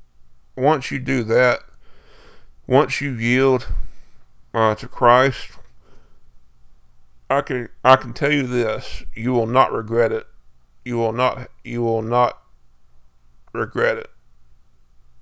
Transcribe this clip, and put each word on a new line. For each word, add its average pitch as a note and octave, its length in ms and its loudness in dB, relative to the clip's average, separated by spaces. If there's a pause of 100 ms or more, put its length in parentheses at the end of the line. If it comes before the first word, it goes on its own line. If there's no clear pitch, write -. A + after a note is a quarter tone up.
(560)
once C3+ 360 0
you C#3 80 -6
do B2+ 240 -2
that, A#2+ 380 2 (1040)
once C3+ 340 2
you C#3+ 100 -6
yield, B2+ 580 0 (840)
uh, A2 220 2
to - 120 -12
Christ, B2+ 680 2 (1800)
I C#3 100 0
can, B2+ 300 -6 (120)
I C3 140 8
can B2 160 -2
tell C#3+ 220 -2
you C#3+ 120 0
this: A#2 600 -4 (100)
you A#2 160 -2
will A#2+ 160 2
not A#2+ 240 4
regret A2+ 400 0
it. A2 160 -6 (560)
You A#2+ 140 -4
will A2+ 160 0
not, B2 360 -2 (140)
you A#2+ 180 -6
will A2+ 200 0
not A#2+ 360 0 (1160)
regret A2+ 420 -2
it, A2+ 140 -12 (1120)